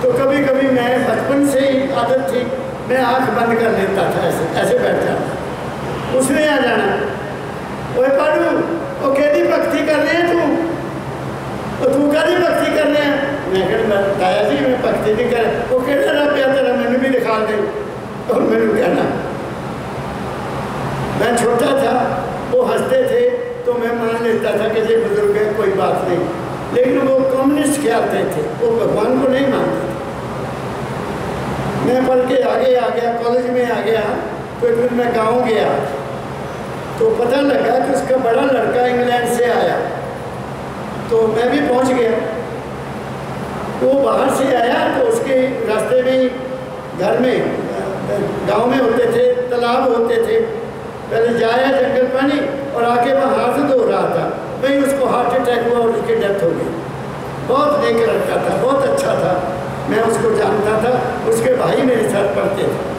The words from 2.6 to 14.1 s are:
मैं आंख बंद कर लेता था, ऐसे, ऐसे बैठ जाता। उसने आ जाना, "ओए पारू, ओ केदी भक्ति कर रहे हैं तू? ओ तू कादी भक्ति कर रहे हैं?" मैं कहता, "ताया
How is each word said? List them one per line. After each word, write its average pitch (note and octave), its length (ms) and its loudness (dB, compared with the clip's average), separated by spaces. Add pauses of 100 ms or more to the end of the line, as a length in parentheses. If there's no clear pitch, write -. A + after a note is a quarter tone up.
मैं B3+ 140 2
आंख B3 260 2
बंद A3+ 300 2
कर A3+ 120 2
लेता F#3+ 320 0
था, F3 240 0
ऐसे, - 320 -2
ऐसे C#3 200 2
बैठ - 240 0
जाता। - 1120 -4
उसने C#4+ 320 2
आ C#4+ 80 2
जाना, G#3+ 380 0 (1040)
"ओए C4 60 4
पारू, D4+ 500 2 (520)
ओ C#4 40 2
केदी D4 300 2
भक्ति D4+ 360 0
कर D4+ 160 2
रहे D4+ 180 2
हैं F4 180 2
तू? E4 320 0 (1200)
ओ B3+ 40 4
तू D4 220 2
कादी D#4+ 240 2
भक्ति D#4 400 0
कर D4+ 120 2
रहे D4 160 2
हैं?" C#4 300 -2 (180)
मैं F#3+ 160 0
कहता, A3 340 0
"ताया G3 420 2